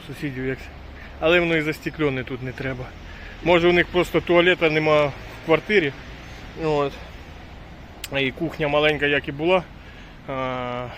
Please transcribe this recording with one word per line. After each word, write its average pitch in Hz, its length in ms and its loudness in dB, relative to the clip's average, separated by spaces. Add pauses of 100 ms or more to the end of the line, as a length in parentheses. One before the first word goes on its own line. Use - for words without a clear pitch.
сусідів, 131 380 -8
як, 131 120 -4 (640)
але 165 200 6
воно 165 180 2
і 156 40 0
застекльоне 147 600 -2
тут 123 200 -8
не 131 80 -8
треба. 127 340 -6 (580)
Може, 170 240 6
у 175 60 6
них 175 140 4
просто 170 340 2
туалета 175 480 6
нема 151 360 4
в 135 60 0 (340)
квартирі. 160 460 4 (720)
От. 147 300 2 (1300)
І 135 120 0
кухня 156 360 -2
маленька, 147 380 4
як 143 220 2
і 151 40 -6
була. 170 320 2 (640)
А, 127 600 -4 (100)